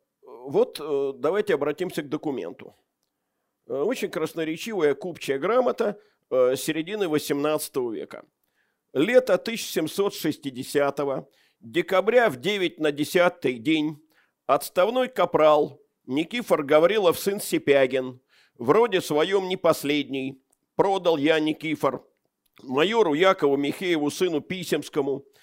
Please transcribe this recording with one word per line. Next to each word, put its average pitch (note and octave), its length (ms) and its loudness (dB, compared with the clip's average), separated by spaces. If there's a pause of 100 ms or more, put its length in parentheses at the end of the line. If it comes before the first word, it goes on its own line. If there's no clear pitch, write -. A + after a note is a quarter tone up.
(220)
вот, C3+ 580 -4
э, C#3+ 360 -2
давайте F3+ 380 -2
обратимся D3+ 480 -4
к C#3+ 60 -12
документу. B2 680 -8 (880)
Э, C3+ 160 -4
очень F#3+ 280 -2
красноречивая D#3+ 840 -2
купчая C#3 440 -6
грамота, A3 600 0 (320)
э, B2+ 260 4
середины E3 520 -4
восемнадцатого D3 840 -2
века. - 340 -12 (680)
Лето G#3 460 4
тысяча - 340 -6
семьсот G3 420 -2
шестидесятого, C#3 1120 -4 (320)
декабря F#3+ 680 2
в C3+ 80 -2
девять F3 420 -2
на D3+ 140 0
десятый D3 640 2
день D3+ 480 -2 (400)
отставной G#3 600 0
капрал D3+ 720 2 (240)
Никифор E3 580 -2
Гаврилов, E3 560 4
сын G3+ 220 -4
Сипягин, C3 800 0 (360)
в B2 140 -2
роде G3 300 4
своём F#3 480 0
не F3+ 80 -2
последний, C#3 840 -2 (340)
продал F3+ 400 0
я, D#3 240 2
Никифор, D3+ 640 -4 (560)
майору E3+ 520 0
Якову D#3 420 4
Михееву, D3 540 -2
сыну E3 300 -2
Писемскому, D3 840 -4 (180)